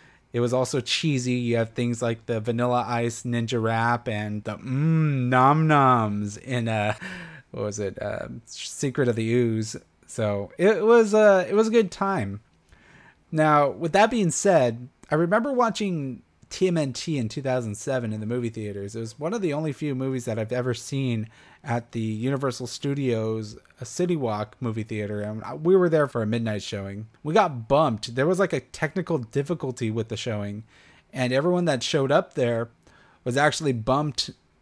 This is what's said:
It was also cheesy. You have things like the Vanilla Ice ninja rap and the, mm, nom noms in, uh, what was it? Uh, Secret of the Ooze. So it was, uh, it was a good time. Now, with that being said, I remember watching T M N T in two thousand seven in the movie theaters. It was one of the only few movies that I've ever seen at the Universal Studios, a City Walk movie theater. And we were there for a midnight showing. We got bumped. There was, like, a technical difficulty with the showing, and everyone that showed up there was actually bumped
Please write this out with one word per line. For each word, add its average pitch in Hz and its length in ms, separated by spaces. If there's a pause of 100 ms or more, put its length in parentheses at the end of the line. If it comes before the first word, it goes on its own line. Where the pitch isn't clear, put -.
(320)
It 120 60
was 120 140
also 131 280
cheesy. 127 520
You 120 240
have 113 140
things 120 300
like 117 260
the 117 120
Vanilla 120 480
Ice 117 380
ninja 120 360
rap 113 460
and 104 380
the, 107 140
mm, 143 680
nom 135 380
noms 113 720
in, 120 320
uh, 107 260 (560)
what 113 140
was 104 160
it? 98 200
Uh, - 280 (180)
Secret - 640
of 113 80
the 113 180
Ooze. 113 400 (320)
So 101 520
it 190 260
was, 226 280
uh, 208 360
it - 60
was 220 120
a 220 60
good 220 180
time. 120 500 (920)
Now, 151 360
with 135 240
that 214 200
being 208 180
said, 127 580 (220)
I 151 40
remember 208 380
watching 190 680 (260)
T - 200
M 175 100
N 135 160
T 156 240
in 113 100
two 139 140
thousand 127 320
seven 120 400
in 107 60
the 107 60
movie 120 220
theaters. 104 480
It 113 40
was 113 180
one 160 160
of 226 80
the 165 100
only 151 200
few 147 220
movies 131 300
that 113 140
I've 110 140
ever 123 200
seen 120 560 (340)
at 120 300
the 117 80
Universal 123 680
Studios, 113 920 (200)
a 123 60
City 175 320
Walk 107 420
movie 110 260
theater. 104 360
And 110 440
we 185 120
were 180 140
there 151 160
for 120 160
a 107 40
midnight 110 360
showing. 101 460 (140)
We 151 120
got 143 340
bumped. 135 460
There 131 120
was, 180 120
like, 190 160
a 135 60
technical 160 580
difficulty 131 720
with 110 180
the 110 80
showing, 104 480 (480)
and 127 180
everyone 175 360
that 135 160
showed 135 280
up 165 220
there 117 380 (520)
was 123 140
actually 143 360
bumped 131 580 (320)